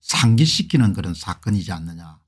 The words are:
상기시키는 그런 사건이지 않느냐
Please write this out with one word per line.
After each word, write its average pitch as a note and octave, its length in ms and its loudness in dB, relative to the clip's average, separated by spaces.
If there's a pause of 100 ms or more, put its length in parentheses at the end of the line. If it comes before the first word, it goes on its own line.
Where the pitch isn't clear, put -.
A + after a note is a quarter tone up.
상기시키는 B2 920 2
그런 F2 220 -6
사건이지 F2+ 580 -4
않느냐 E2 560 -12